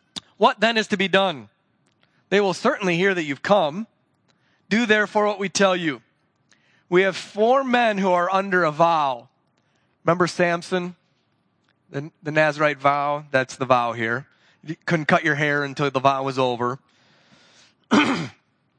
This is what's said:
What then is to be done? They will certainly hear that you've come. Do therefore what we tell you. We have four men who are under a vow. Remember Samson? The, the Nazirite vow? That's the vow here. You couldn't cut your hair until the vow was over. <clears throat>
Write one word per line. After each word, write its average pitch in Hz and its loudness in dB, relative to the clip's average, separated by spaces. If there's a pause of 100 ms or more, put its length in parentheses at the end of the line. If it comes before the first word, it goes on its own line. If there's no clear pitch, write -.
(360)
What 233 2
then 220 2
is 214 0
to 208 -2
be 190 0
done? 170 0 (840)
They 196 2
will 190 0
certainly 214 -2
hear 190 2
that 175 -4
you've 143 -8
come. 190 0 (840)
Do 226 0
therefore 208 2
what 202 -2
we 196 -4
tell 190 2
you. 156 -4 (880)
We 180 4
have 190 0
four 247 0
men 240 2
who 190 2
are 175 2
under 190 -2
a 156 2
vow. 147 0 (760)
Remember 175 2
Samson? 175 -2 (960)
The, 143 -10 (120)
the 151 -10
Nazirite 151 0
vow? 143 -2
That's 131 -2
the 131 -6
vow 120 2
here. 117 -4 (380)
You 151 -12 (100)
couldn't 156 -2
cut 170 2
your 151 0
hair 147 -2
until 139 -4
the 131 -2
vow 135 2
was 135 -4
over. 123 -2 (1120)
<clears throat> 214 0 (480)